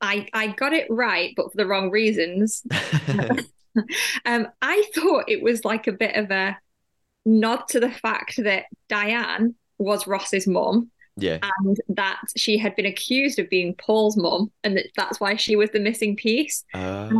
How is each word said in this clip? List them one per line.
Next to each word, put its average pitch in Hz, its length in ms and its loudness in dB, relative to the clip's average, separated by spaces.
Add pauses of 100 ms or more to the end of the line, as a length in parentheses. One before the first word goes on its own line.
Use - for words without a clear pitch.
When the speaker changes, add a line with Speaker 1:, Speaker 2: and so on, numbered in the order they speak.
Speaker 1:
I, 202 320 -2
I 220 140 -2
got 262 260 -2
it - 160 0
right, 220 480 0
but - 140 -2
for 190 60 -20
the 208 100 2
wrong 190 240 0
reasons. 208 800 2
Speaker 2:
<laughs> - 40 -4 (340)
Speaker 1:
<laughs> 196 400 0 (800)
Um, 233 220 0 (140)
I 359 220 2 (120)
thought 302 340 2
it 214 140 0
was, 233 200 2
like, 220 240 -2
a 220 40 2
bit 196 240 -2
of 208 160 -2
a 196 260 0 (680)
nod 220 440 4
to 254 100 0
the 240 120 2
fact - 520 -6
that 196 220 0 (240)
Diane 214 640 0 (220)
was 202 300 -2
Ross's 190 400 -2
mum. 196 440 2 (240)
Speaker 2:
Yeah. 90 240 -2 (200)
Speaker 1:
And 196 180 2 (120)
that 190 300 -2 (160)
she 214 220 2
had 214 180 -2
been 202 120 0
accused 262 520 -2
of 175 100 -4
being 180 260 0
Paul's 214 420 2
mum, 180 340 0 (120)
and 196 140 0
that - 180 -2
that's - 240 -2
why 202 160 0
she 214 200 0
was 214 160 4
the 214 80 0
missing 208 360 0
piece. 233 480 0 (460)
And 226 100 4